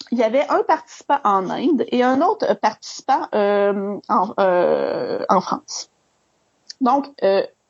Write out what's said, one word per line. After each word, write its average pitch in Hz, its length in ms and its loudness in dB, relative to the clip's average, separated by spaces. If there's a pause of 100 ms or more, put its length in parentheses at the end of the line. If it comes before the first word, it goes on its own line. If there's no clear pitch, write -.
(100)
il 240 80 -2
y 240 60 2
avait 262 240 0
un 359 140 0
participant - 600 -2
en 190 280 0
Inde 233 380 0
et 247 140 0
un 262 200 2
autre 370 320 0
participant, - 800 -2
euh, 202 640 0 (120)
en, - 320 0
euh, - 880 0
en 185 120 4
France. - 500 -8 (880)
Donc, 269 260 2 (160)
euh, 196 200 2 (260)